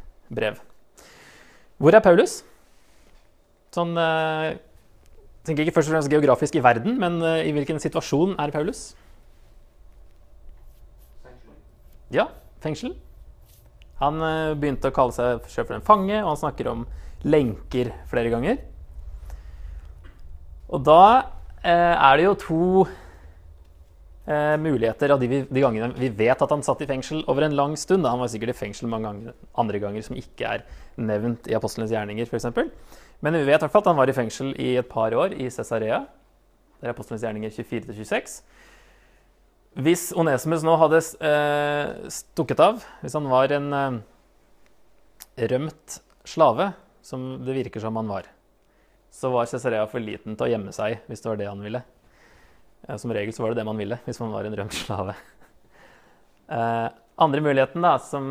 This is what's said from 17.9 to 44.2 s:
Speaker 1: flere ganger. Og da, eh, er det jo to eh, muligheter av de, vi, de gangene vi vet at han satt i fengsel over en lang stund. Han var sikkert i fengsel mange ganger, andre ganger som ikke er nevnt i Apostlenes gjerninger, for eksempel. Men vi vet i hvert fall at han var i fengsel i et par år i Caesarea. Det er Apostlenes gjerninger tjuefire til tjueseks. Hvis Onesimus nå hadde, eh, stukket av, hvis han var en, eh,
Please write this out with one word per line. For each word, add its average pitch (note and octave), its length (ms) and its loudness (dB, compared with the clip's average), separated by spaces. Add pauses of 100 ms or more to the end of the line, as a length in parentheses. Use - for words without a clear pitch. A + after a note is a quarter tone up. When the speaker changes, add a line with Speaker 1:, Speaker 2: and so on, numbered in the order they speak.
Speaker 1:
flere A#2 220 0
ganger. D3 280 0 (2000)
Og C#3 160 -4
da, F#3+ 400 10 (380)
eh, E3+ 340 4
er C#3 180 8
det D#3+ 80 4
jo G3 140 4
to E3 260 0 (1700)
eh, D3+ 320 2
muligheter C3+ 480 0
av C3+ 100 4
de, B2 100 0
vi, C3+ 100 0 (100)
de - 140 2
gangene A#2 340 0
vi B2+ 160 -2
vet A2+ 280 4
at C#3+ 100 2
han C#3+ 100 0
satt D3 220 -2
i C3 40 -8
fengsel C#3+ 420 -6
over C#3+ 160 2
en D3 120 -2
lang D3 200 0
stund. F#3 280 2
Han B2 160 0
var A#2+ 80 -2
sikkert A2+ 240 -4
i - 60 -18
fengsel A2 300 -8
mange A2 180 -4
ganger, G#2+ 280 -12 (220)
andre G#2 240 0
ganger G#2 240 -8
som - 120 -10
ikke A2+ 360 -8
er B2+ 100 -8 (360)
nevnt A2 500 -2
i A2+ 80 0
Apostlenes A2 360 -6
gjerninger, G#2+ 360 -6
for A#2 80 -4
eksempel. B2 320 -4 (540)
Men D#3+ 120 0
vi D3 120 0
vet D3+ 100 8
i D#3+ 60 -4
hvert D3 100 0
fall G#3 100 6
at F#3 80 4
han D3 80 4
var C3 100 4
i C3 60 0
fengsel C3 440 -4
i B2+ 200 0
et B2 100 -4
par A2+ 260 0
år F3+ 180 0
i C3 160 -6
Caesarea. A#2 540 -4 (760)
Det A#2+ 80 -8
er A#2+ 60 -4
Apostlenes A2+ 320 -10
gjerninger G#2+ 280 -8
tjuefire A#2 340 -8
til G#2 120 -12
tjueseks. - 400 -6 (1400)
Hvis E3+ 280 2 (100)
Onesimus D#3 480 0
nå E3 140 4
hadde, D#3+ 180 6 (240)
eh, D3 880 0
stukket - 540 -2
av, G#3+ 200 2 (180)
hvis C#3 120 -8
han D3+ 160 -4
var C3+ 240 4
en, C#3+ 180 -2
eh, - 1700 -10